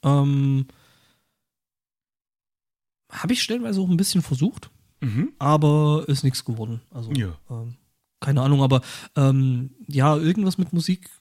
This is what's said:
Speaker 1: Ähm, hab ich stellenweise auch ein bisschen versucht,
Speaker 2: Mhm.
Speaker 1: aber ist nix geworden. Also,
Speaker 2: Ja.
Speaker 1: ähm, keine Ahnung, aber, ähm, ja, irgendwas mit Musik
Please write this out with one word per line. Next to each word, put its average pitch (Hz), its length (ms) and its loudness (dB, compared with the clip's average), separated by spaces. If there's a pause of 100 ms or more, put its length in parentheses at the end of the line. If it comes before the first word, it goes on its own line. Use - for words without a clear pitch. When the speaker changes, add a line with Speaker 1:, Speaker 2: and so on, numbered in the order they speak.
Speaker 1:
Ähm, 139 640 2 (2500)
hab - 200 -6
ich 247 100 0
stellenweise 226 400 -4
auch 185 80 -2
ein 175 80 4
bisschen 190 240 0
versucht, 151 480 -4 (320)
Speaker 2:
Mhm. 139 380 -2
Speaker 1:
aber 151 680 2
ist 139 160 0
nix 131 220 -2
geworden. 113 360 -8 (100)
Also, 117 220 -10
Speaker 2:
Ja. 98 240 -4 (120)
Speaker 1:
ähm, 117 260 -12 (440)
keine 139 220 0
Ahnung, 139 200 4
aber, 131 200 4 (340)
ähm, 135 560 2 (160)
ja, 143 280 2
irgendwas 180 420 0
mit 185 160 -2
Musik 180 360 -4 (120)